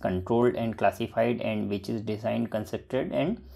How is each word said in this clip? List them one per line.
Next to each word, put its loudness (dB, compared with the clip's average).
controlled 4
and 0
classified 2
and -2
which -4
is -4
designed, -2
constructed -4
and 0